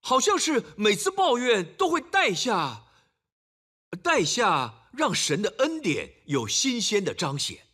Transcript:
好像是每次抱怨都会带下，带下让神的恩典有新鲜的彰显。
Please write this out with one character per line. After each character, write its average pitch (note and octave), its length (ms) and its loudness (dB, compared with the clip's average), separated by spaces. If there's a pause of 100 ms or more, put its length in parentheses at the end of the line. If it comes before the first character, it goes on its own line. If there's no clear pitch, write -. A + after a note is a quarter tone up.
好 C4 180 2
像 F#4+ 180 2
是 D4 240 0 (140)
每 G#3+ 180 2
次 - 160 -2
抱 F4 280 2
怨 A#3 260 2 (120)
都 F#4+ 120 2
会 E4 140 0
带 E4 320 0
下， D#3 500 -2 (1160)
带 D#4 200 2
下 D3+ 720 -2
让 C4 220 -2
神 - 260 -2
的 G#3+ 80 -2 (120)
恩 D#4 200 0
典 B2+ 320 -4 (140)
有 B2+ 200 -2
新 A#3+ 320 -2
鲜 G3+ 240 0
的 - 120 -4
彰 C#3+ 240 -6
显。 - 360 -8